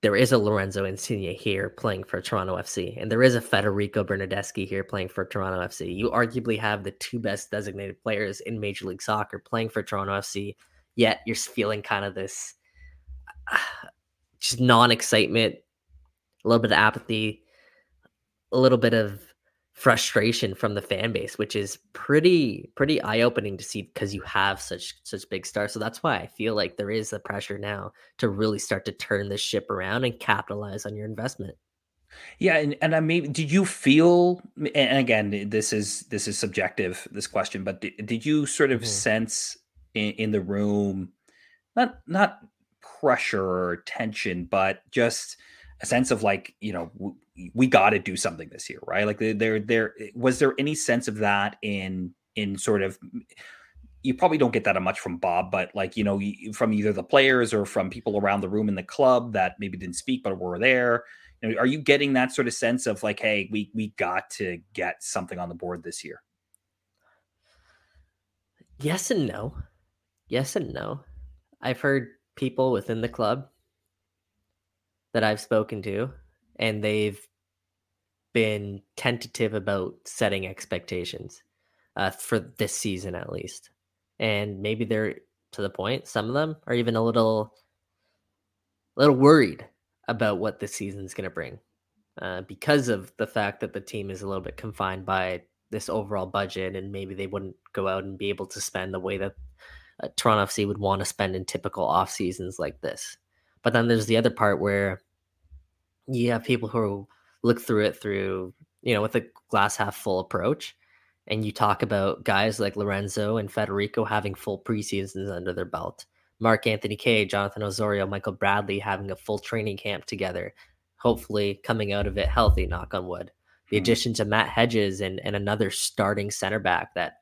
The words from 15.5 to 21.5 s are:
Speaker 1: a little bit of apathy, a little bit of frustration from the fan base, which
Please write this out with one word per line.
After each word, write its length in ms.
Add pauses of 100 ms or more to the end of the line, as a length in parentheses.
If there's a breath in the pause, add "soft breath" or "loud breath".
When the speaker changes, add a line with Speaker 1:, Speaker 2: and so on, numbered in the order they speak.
Speaker 1:
a 20
little 140
bit 100
of 60
apathy, 680 (1080 soft breath)
a 40
little 200
bit 160
of 260 (540)
frustration 800
from 220
the 60
fan 320
base, 240
which 180